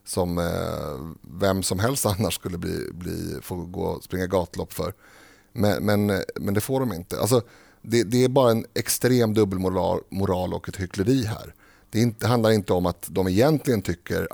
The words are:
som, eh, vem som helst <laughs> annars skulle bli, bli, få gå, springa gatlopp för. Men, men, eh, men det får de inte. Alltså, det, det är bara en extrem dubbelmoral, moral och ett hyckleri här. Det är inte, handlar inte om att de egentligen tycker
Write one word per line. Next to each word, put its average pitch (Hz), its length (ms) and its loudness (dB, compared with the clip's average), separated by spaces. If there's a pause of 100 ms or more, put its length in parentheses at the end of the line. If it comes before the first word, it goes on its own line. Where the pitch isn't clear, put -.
som, 90 340 -2
eh, 85 60 0 (960)
vem 95 220 2
som 92 160 -2
helst 120 280 0
<laughs> - 0 -
annars 95 280 0
skulle - 240 -8
bli, 87 340 -6
bli, 85 500 -8
få 95 140 -10
gå, 87 460 -6
springa 92 240 -4
gatlopp 90 460 -2
för. 85 200 -6 (600)
Men, 98 320 0
men, 104 260 2
eh, 95 100 0 (200)
men 98 140 -2
det 101 60 2
får 131 200 -2
de 120 120 -2
inte. - 280 -8
Alltså, 113 220 4 (400)
det, 117 220 2
det 117 200 4
är 127 40 4
bara 127 220 6
en 113 240 0
extrem 117 600 2
dubbelmoral, 92 680 2 (100)
moral 90 440 0
och - 140 -8
ett - 80 -12
hyckleri 101 480 0
här. 90 300 -8 (360)
Det 113 80 -2
är 113 40 4
inte, 113 240 0
handlar 113 240 4
inte 107 220 2
om 90 140 2
att - 220 -2
de 92 200 0
egentligen 120 540 2
tycker 87 520 -4